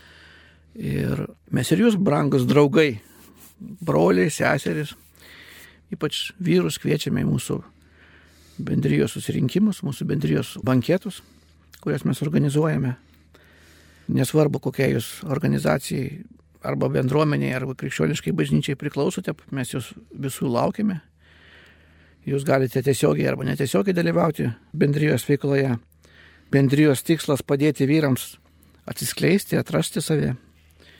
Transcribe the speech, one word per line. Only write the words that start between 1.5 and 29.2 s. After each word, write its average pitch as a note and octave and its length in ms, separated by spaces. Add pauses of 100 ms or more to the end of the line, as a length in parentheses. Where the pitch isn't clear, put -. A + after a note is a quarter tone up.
mes - 220
ir F3 120
jūs, A3 120
brangus D3 520
draugai, C#3+ 520 (580)
broliai, E3+ 720
seserys, D3+ 640 (1000)
ypač - 460
vyrus F3 440
kviečiame - 420
į D#3 60
mūsų - 280 (1080)
bendrijos D3 500
susirinkimus, F#3 680
mūsų - 240
bendrijos D3 560
banketus, C3+ 580 (580)
kurias D3 280
mes C#3 160
organizuojame. D3 720 (1200)
Nesvarbu, D3 460
kokia C3+ 300
jūs B2 180 (160)
organizacijai C#3+ 960 (440)
arba C3+ 240
bendruomeniai, C#3+ 640
arba C3 240
krikščioniškai D3+ 580
bažnyčiai D3 420
priklausote, D3 560 (200)
mes C3 200
jūs C3 180 (200)
visų C3+ 380
laukiame. F3 500 (1300)
Jūs C#3 160
galite C3+ 400
tiesiogiai D3 480
arba C3 160
netiesiogiai D3 480
dalyvauti E3+ 540 (260)
bendrijos D3 540
veikloje. C#3 480 (720)
Bendrijos C#3 560
tikslas D#3 400
padėti C#3+ 400
vyrams C#3+ 460 (580)
atsiskleisti, - 680